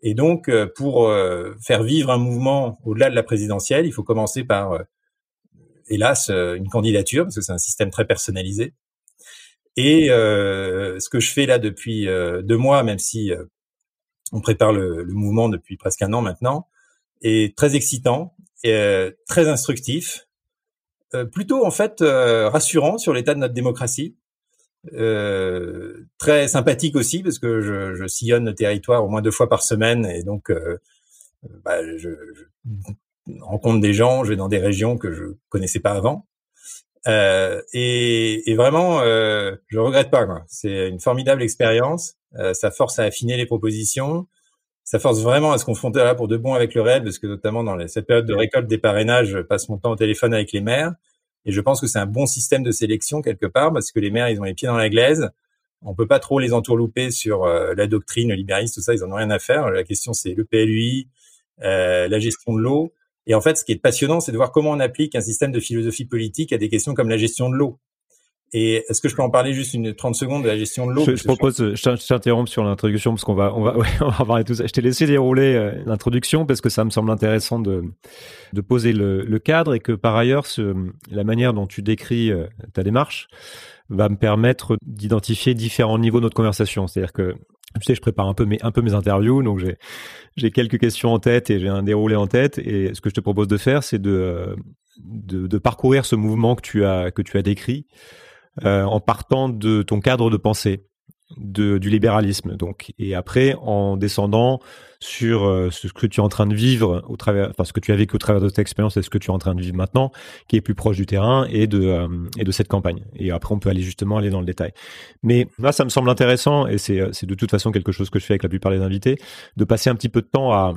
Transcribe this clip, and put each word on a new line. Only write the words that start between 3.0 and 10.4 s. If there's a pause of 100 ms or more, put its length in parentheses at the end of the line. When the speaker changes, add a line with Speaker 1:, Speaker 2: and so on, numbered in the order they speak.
Speaker 1:
de
la
présidentielle,
il
faut
commencer
par,
euh, (1040)
hélas,
euh,
une
candidature,
parce
que
c'est
un
système
très
personnalisé. (1000)
Et,
euh,